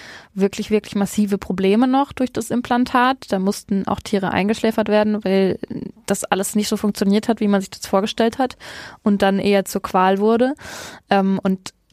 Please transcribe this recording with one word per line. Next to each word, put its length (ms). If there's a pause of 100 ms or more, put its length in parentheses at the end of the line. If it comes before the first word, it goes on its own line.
(340)
wirklich, 380
wirklich 240
massive 420
Probleme 500
noch 260
durch 200
das 160
Implantat. 840
Da 60
mussten 500
auch 120
Tiere 320
eingeschläfert 560
werden, 360
weil 360 (480)
das 160
alles 320
nicht 120
so 100
funktioniert 500
hat, 140
wie 60
man 140
sich 80
das 160
vorgestellt 540
hat 180 (460)
und 180
dann 160
eher 260
zur 200
Qual 340
wurde. 380 (560)
Ähm, 320
und 320 (180)